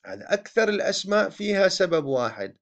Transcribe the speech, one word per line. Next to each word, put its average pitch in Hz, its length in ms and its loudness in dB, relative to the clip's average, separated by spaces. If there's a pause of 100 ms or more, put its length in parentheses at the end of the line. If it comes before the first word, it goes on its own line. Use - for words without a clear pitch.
هذا 190 280 -6
أكثر 208 340 0
الأسماء 202 600 0
فيها 202 380 2
سبب 165 360 2
واحد 110 580 -2